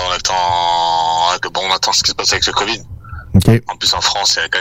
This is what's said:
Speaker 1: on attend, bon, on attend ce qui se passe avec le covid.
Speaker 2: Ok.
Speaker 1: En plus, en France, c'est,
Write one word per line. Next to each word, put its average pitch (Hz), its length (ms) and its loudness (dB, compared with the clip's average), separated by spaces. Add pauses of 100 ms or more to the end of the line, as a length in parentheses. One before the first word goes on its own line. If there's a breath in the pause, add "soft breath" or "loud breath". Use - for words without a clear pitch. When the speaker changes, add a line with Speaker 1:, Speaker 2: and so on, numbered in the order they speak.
Speaker 1:
on 90 40 0
attend, 87 1400 0
bon, - 160 -2
on 92 40 2
attend 92 200 0
ce - 100 0
qui - 60 0
se - 60 -6
passe 101 180 -2
avec 95 140 0
le - 60 -2
covid. - 260 -2 (560 loud breath)
Speaker 2:
Ok. 95 140 6 (180)
Speaker 1:
En 101 100 -8
plus, - 160 0
en 90 80 -2
France, - 340 0
c'est, 85 140 -2 (120)